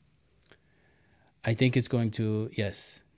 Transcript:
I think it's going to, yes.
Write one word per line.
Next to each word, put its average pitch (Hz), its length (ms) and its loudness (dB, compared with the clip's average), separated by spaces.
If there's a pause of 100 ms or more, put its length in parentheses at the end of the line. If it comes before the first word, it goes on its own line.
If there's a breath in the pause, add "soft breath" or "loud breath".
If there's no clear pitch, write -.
(1500)
I 117 80 2
think 127 240 4
it's 120 100 2
going 117 240 0
to, 110 420 -2
yes. - 480 -4 (160)